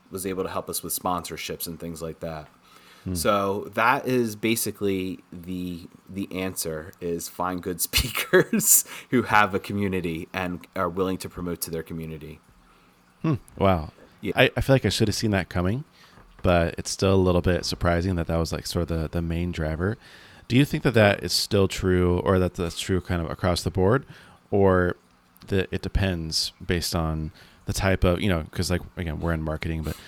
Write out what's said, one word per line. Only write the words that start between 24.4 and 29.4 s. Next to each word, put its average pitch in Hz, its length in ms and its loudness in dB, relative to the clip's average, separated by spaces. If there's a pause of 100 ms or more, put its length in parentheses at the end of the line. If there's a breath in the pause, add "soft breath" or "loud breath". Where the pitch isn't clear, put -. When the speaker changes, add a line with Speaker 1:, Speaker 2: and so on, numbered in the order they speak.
Speaker 2:
or 92 460 4 (520)
that 95 240 0
it 92 100 -4
depends 90 680 -2 (120)
based 87 300 -2
on 80 380 -2 (340 loud breath)
the 104 60 -4
type 95 300 0
of, 90 180 2
you 98 80 0
know, 85 220 0
'cause, 87 220 -4
like, 87 100 0 (140)
again, 82 240 -6
we're 82 120 -2
in 80 80 -2